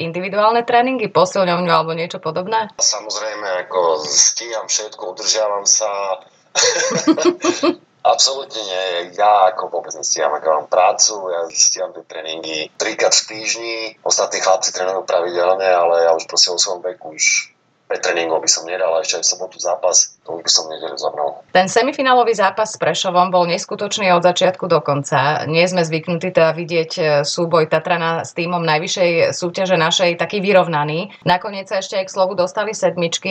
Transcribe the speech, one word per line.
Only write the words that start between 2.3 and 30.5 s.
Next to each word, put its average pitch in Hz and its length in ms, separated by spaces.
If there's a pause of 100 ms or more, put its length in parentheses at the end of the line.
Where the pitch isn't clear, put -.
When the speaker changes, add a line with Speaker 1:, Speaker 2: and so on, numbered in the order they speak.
Speaker 2:
Samozrejme, 104 880
ako 82 400
stíham 113 560
všetko, 107 380 (100)
udržiavam 101 560
sa. 107 220 (680)
<laughs> 349 1300 (220)
Absolútne 135 560
nie. 95 240 (320)
Ja 101 320
ako - 160
vôbec 85 240
nestíham, 78 400
ako 76 160
mám 76 240
prácu, 95 560
ja 85 240
stíham 90 400
tie 85 160
tréningy 80 720
trikrát 104 320
v - 240
týždni. 113 420 (300)
Ostatní 98 320
chlapci 95 320
trénujú 92 320
pravidelne, 87 640
ale 85 400
ja 82 80
už 82 160
proste 90 240
vo - 20
svojom 87 300
veku 85 320
už - 320 (360)
päť 92 240
tréningov 82 320
by - 80
som 80 160
nedal 87 320
a 80 40
ešte 82 200
aj - 20
v - 60
sobotu - 320
zápas, 87 640
to 80 80
už 85 80
by - 80
som 82 160
nedeľu 78 320
zabral. 107 300 (260)
Speaker 1:
Ten 185 160
semifinálový 254 640
zápas 190 400
s - 80
Prešovom 175 480
bol 180 160
neskutočný 196 640
od 175 160
začiatku 180 400
do 165 160
konca. 143 640
Nie 165 240
sme 170 160
zvyknutí 165 480
teda 165 160
vidieť, 160 480
e, 180 40 (200)
súboj 165 480
Tatrana 165 560
s - 80
tímom 175 240
najvyššej 170 720
súťaže 180 480
našej 170 400
taký 185 240
vyrovnaný. 170 800